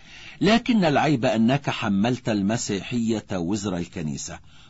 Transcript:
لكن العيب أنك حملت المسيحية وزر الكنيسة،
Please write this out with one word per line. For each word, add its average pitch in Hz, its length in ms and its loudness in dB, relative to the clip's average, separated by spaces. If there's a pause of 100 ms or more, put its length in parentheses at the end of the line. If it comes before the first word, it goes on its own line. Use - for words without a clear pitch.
(400)
لكن 226 440 4
العيب 135 400 2
أنك 117 460 2
حملت 113 580 0
المسيحية 110 1040 -2
وزر 95 440 -2
الكنيسة، 82 640 -8 (320)